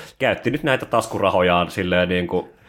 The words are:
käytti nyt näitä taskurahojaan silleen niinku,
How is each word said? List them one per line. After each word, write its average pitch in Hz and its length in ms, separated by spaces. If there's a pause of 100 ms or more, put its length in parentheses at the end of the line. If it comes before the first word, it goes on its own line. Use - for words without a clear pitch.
(180)
käytti 120 320
nyt 139 120
näitä 131 240
taskurahojaan 92 840
silleen 90 380
niinku, 90 400 (200)